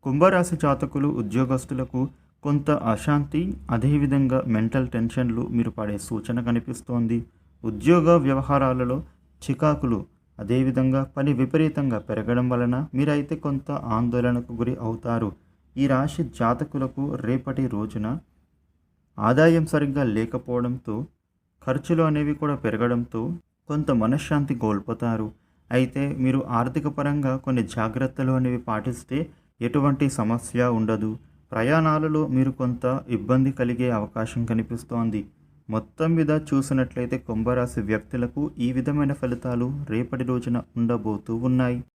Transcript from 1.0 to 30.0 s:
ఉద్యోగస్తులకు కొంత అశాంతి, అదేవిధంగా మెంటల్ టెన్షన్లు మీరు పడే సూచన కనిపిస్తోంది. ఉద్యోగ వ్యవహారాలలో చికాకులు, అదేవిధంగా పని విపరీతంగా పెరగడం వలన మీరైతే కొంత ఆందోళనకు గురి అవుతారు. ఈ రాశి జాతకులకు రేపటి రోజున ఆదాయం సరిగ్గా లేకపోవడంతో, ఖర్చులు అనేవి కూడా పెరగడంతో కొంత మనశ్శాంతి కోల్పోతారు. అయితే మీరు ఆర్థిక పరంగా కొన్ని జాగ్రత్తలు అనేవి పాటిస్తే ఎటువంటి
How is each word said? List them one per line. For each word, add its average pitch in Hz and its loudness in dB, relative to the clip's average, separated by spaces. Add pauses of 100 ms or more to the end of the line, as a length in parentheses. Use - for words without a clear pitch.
ఉద్యోగస్తులకు 127 -2 (440)
కొంత 147 0 (180)
అశాంతి, 147 0 (280)
అదేవిధంగా 135 2
మెంటల్ 113 0
టెన్షన్లు 117 -2
మీరు 117 0
పడే 104 -4
సూచన 123 -4
కనిపిస్తోంది. 117 -2 (460)
ఉద్యోగ 156 6
వ్యవహారాలలో 135 2 (460)
చికాకులు, 139 0 (380)
అదేవిధంగా 131 2 (120)
పని 139 0
విపరీతంగా 135 2
పెరగడం 117 0
వలన 123 0 (180)
మీరైతే 147 0
కొంత 143 -4 (200)
ఆందోళనకు 120 0
గురి 117 -2
అవుతారు. 113 -2 (460)
ఈ 135 2
రాశి 139 0 (120)
జాతకులకు 135 -2 (220)
రేపటి 131 -2
రోజున 107 -4 (1120)
ఆదాయం 156 6
సరిగ్గా 143 0
లేకపోవడంతో, 120 -2 (680)
ఖర్చులు 165 0
అనేవి 147 2
కూడా 147 -2
పెరగడంతో 120 0 (460)
కొంత 147 -2
మనశ్శాంతి 139 2
కోల్పోతారు. 110 -2 (420)
అయితే 131 0 (160)
మీరు 131 2 (120)
ఆర్థిక 127 0
పరంగా 143 0
కొన్ని 127 0
జాగ్రత్తలు 131 -2
అనేవి 127 0
పాటిస్తే 117 -4 (420)
ఎటువంటి 139 2